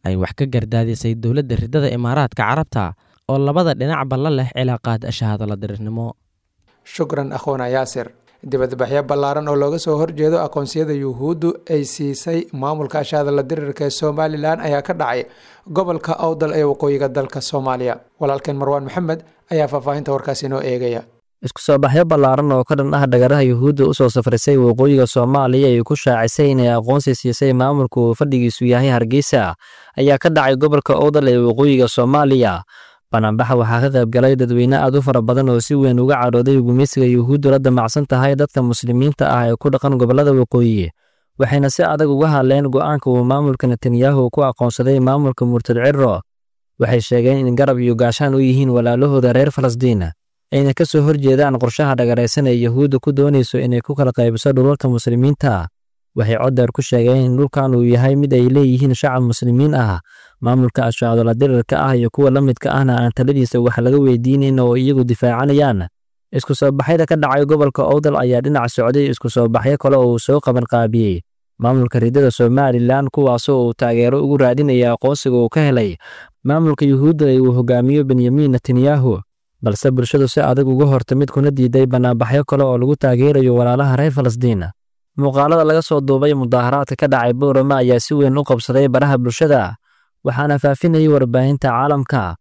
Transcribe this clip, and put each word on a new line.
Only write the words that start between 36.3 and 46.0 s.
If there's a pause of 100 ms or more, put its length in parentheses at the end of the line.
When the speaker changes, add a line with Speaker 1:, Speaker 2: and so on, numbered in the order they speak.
Speaker 3:
gumeysiga
Yuhuuddu
la
damacsan
tahay
dadka
muslimiinta
ah
ee
ku
dhaqan
gobollada
waqooyi, (500)
waxayna
si
adag
uga
hadleen
go'aanka
uu
maamulka
Netanyahu
ku
aqoonsaday
maamulka
Murtad
Ciro. (580)